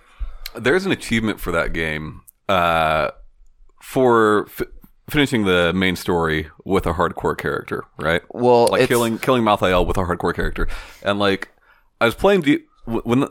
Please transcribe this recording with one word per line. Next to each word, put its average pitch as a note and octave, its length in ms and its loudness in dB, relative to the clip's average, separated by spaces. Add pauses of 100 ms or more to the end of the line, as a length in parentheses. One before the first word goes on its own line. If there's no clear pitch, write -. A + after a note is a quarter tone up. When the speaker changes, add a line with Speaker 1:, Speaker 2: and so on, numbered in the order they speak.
(540)
Speaker 1:
There's C#3 320 0
an F#3 60 0
achievement A2+ 460 -2
for F2+ 140 -6
that E2 220 0
game, D2+ 480 -6 (260)
uh, E2 600 2 (720)
for A2+ 640 2
fi-, - 180 -10 (460)
finishing C3 340 0
the F2 300 4
main F#2 220 0
story D#2+ 520 -2 (160)
with F#2+ 220 0
a E2+ 80 -2
hardcore E2 420 -2
character, - 480 -6 (140)
right? D#2+ 320 -2
Speaker 2:
Well, A#2+ 400 4
Speaker 1:
Like, F#2+ 120 2
Speaker 2:
it's B2+ 60 2
Speaker 1:
killing, A#2 300 0
killing B2+ 240 0
Malthael F#2+ 440 2
with F2 120 -2
a F#2+ 60 0
hardcore E2+ 300 -2
character. E2+ 320 -2 (360)
And, G2+ 160 -2
like, G2 320 0 (500)
I A#2 60 4
was A2+ 80 0
playing G3 280 2
D-, D3 220 0 (220)
w-, A2+ 180 -4
when, A#2+ 260 0